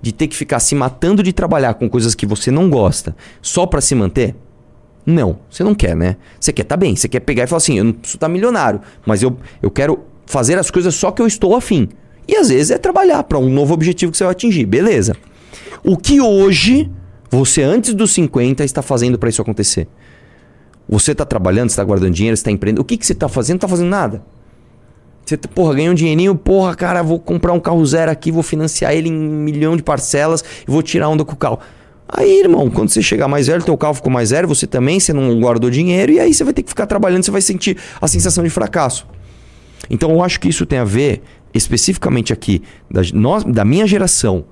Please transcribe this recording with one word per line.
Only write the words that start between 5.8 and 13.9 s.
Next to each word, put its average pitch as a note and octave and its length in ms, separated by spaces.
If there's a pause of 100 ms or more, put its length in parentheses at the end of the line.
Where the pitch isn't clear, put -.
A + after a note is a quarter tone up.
né? F2+ 220 (240)
Você - 120
quer - 120
tá D3 120
bem, F3 200
você - 120
quer B2+ 120
pegar B2 240
e - 20
falar E3 120
assim, C#3+ 200
"Eu G2 60
não A2+ 80
preciso - 260
tá D#3+ 100
milionário, F3 520 (260)
mas G#2+ 160
eu, B2 140 (260)
eu G2+ 80
quero D3 300 (260)
fazer C#3+ 320
as F#3 120
coisas F3 240
só F#3+ 180
que A#3 100
eu A3+ 40
estou A3+ 280
afim." F#3 340 (380)
E - 80
às F#4 140
vezes C#3 240
é - 60
trabalhar F#4 440
pra D3+ 160
um C3 100
novo C#3 240
objetivo F3 380